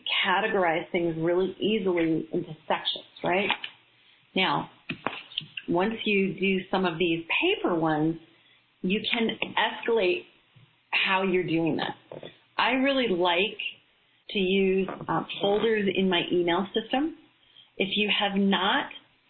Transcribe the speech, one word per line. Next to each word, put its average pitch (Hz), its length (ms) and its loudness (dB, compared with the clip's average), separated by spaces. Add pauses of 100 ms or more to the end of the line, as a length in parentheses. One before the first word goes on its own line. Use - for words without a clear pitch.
(240)
categorize 185 680 2
things 170 260 0
really 175 420 0
easily 175 720 0
into 165 240 -4 (120)
sections, - 380 -4 (180)
right? 170 260 0 (840)
Now, 170 340 0 (1000)
once 185 280 2 (100)
you 196 340 2
do 190 200 2 (100)
some 190 160 0
of 165 120 -2
these 165 280 0 (160)
paper 330 340 0
ones, 160 400 2 (680)
you 196 200 0 (100)
can 226 180 0 (260)
escalate 214 680 0 (680)
how 190 320 2
you're 185 200 2
doing 160 340 0
this. - 540 -8 (260)
I 220 140 2
really 262 360 2
like 180 500 2 (760)
to 214 80 -2
use, 190 480 2 (200)
uh, 170 160 0 (180)
folders 208 520 2
in 190 160 2
my 175 120 2 (100)
email 175 420 2
system. 302 420 -2 (640)
If 190 180 -2
you 208 220 0
have 196 200 0
not 196 480 2 (440)